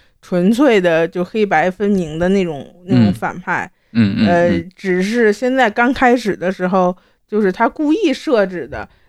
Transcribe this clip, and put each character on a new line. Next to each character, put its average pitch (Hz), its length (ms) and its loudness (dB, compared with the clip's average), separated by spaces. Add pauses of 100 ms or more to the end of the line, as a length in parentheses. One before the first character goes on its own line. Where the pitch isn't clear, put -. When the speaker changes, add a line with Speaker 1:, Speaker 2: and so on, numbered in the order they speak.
(220)
Speaker 1:
纯 180 320 0
粹 233 260 4
的 165 260 2
就 175 160 -4
黑 214 240 -2
白 175 240 2
分 202 220 -2
明 165 260 -2
的 175 120 0
那 196 160 0
种， 147 200 -8 (220)
Speaker 2:
嗯。 220 80 0
Speaker 1:
那 233 80 4
种 202 100 2
反 - 280 -8
派。 151 280 -6 (220)
Speaker 2:
嗯， 214 280 0
嗯， 220 60 2
嗯。 - 20 4
Speaker 1:
呃， 175 460 0
只 180 300 -2
是 220 300 0
现 254 200 -2
在 262 160 2
刚 240 240 0
开 247 220 2
始 220 200 -2
的 180 160 -4
时 185 160 -4
候， 180 280 0 (320)
就 214 120 -4
是 196 120 2
他 233 180 0
故 302 240 -2
意 349 180 0
设 240 360 0
置 175 200 -10
的， 107 200 -12 (220)